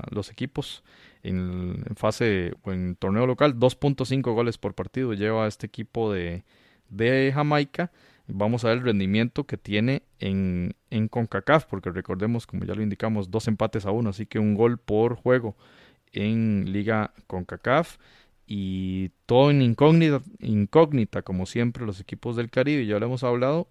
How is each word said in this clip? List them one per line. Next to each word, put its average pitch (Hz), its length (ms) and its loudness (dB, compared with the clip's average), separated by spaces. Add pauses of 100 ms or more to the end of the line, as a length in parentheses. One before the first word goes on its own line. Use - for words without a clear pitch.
(100)
los 101 200 -6
equipos - 520 -8 (400)
en, 90 680 -4
en 104 80 -8
fase 104 640 0
o 95 100 -8
en 90 240 -4
torneo 104 300 0
local, 127 320 2
dos 127 180 4
punto 143 280 0
cinco 123 300 0
goles 117 240 0
por 104 160 -6
partido 117 400 -4
lleva 110 320 0
este 107 200 -6
equipo 110 460 -4
de, 87 320 -4 (440)
de 131 440 0
Jamaica. 147 600 -2 (340)
Vamos 110 380 0
a 117 40 2
ver 117 100 2
el 127 60 -4
rendimiento 110 600 2
que - 140 -8
tiene 110 440 0 (160)
en, 92 560 -2 (160)
en 110 180 0
concacaf, 123 580 0
porque - 240 -6
recordemos, 95 560 -4
como 92 180 -8
ya 95 100 -6
lo 107 80 -4
indicamos, 104 480 -4
dos 110 180 -4
empates 107 380 -2
a 98 60 0
uno, 113 180 0
así 104 160 -8
que - 120 -6
un 107 160 2
gol 117 240 4
por 113 360 0
juego 120 420 0 (560)
en 104 600 0
Liga 107 400 -2 (140)
concacaf. 117 720 -2 (480)
Y 95 640 -4 (160)
todo 135 240 6
en 143 100 4
incógnita, 147 640 6 (160)
incógnita, 110 840 2
como 92 220 -4
siempre, 120 400 -2
los 98 160 -8
equipos 117 360 -8
del 117 140 -4
Caribe, 135 360 0
ya 104 120 0
lo 110 80 -2
hemos 127 180 -4
hablado, 127 460 0